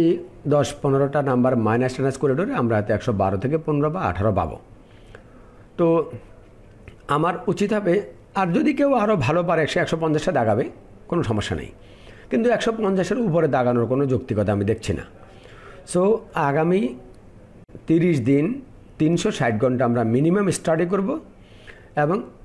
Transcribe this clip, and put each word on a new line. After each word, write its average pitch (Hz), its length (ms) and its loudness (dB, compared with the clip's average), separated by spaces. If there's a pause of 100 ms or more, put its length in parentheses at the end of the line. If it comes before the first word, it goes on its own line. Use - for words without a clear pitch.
(480)
দশ 143 200 2 (140)
পনেরোটা 139 400 2
নাম্বার 127 340 2
মাইনাস 117 400 2
টাইনাস 131 220 -2
করে 139 180 2
ধরে 208 180 -2
আমরা 117 220 0
হয়তো 107 180 0
একশো 107 200 -2
বারো 98 240 0
থেকে 135 200 -2
পনেরো 151 320 0
বা 180 120 -4
আঠারো 98 320 0
পাবো। 90 240 -2 (1200)
তো 165 340 2 (960)
আমার 156 260 0 (140)
উচিত 190 260 0
হবে, 202 200 0 (420)
আর 190 180 0
যদি 302 200 2
কেউ 277 200 2
আরও 214 220 2
ভালো 151 280 0
পারে 165 240 0
সে - 120 -2
একশো 165 180 -2
পঞ্চাশটা 160 340 0
দাগাবে, 123 380 0 (380)
কোনো 170 160 -2
সমস্যা 110 320 -2
নেই, 64 140 -8 (600)
কিন্তু 233 200 0
একশো 226 280 0
পঞ্চাশের 196 400 0
উপরে 170 300 2
দাগানোর 123 380 2
কোনো 131 200 0
যৌক্তিকতা 107 480 0
আমি 101 120 0
দেখছি 101 280 -2
না। 73 100 -6 (880)
So 175 80 2 (340)
আগামী 160 460 0 (1080)
তিরিশ 165 340 2
দিন 139 240 2 (520)
তিনশো 170 340 2
ষাট 117 300 0
ঘন্টা 127 240 2
আমরা 120 180 2
মিনিমাম 160 480 2
স্টাডি 165 340 0
করব 196 340 -2 (760)
এবং 151 220 2 (280)